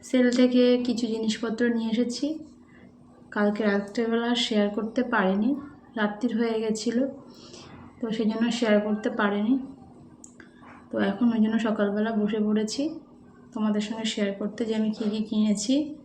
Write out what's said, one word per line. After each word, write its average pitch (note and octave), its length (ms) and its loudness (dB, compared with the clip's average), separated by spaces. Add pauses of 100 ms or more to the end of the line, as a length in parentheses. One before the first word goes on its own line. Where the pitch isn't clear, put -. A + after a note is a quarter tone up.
সেল B3 300 4
থেকে B3 540 6
কিছু A#3+ 220 -2
জিনিসপত্র A3 600 -2
নিয়ে A3+ 220 0
এসেছি। A#3+ 340 -2 (1040)
কালকে G#3 320 2
রাত্রেবেলা A3+ 720 0
শেয়ার G#3 340 2
করতে A3 340 -2
পারিনি, G#3 460 2 (460)
রাত্রির G#3+ 420 -2
হয়ে A3+ 220 0
গেছিল, A3 380 -2 (1000)
তো A3 120 -4
সেই A3 200 0
জন্য A3+ 200 -2
শেয়ার G#3+ 300 2
করতে G#3+ 280 -2
পারিনি। G#3+ 500 0 (1300)
তো A3+ 100 -4
এখন G3+ 340 0
ওই G#3+ 100 -2
জন্য A3 160 2
সকালবেলা G#3+ 520 0
বসে G#3 280 0
পড়েছি G#3+ 420 0 (720)
তোমাদের G#3+ 280 0
সঙ্গে A3 240 -6
শেয়ার G3+ 280 -2
করতে G#3+ 320 -4
যে A3 100 -2
আমি A3 160 0
কী A3 180 -4
কী A3 140 -2
কিনেছি। G#3+ 800 0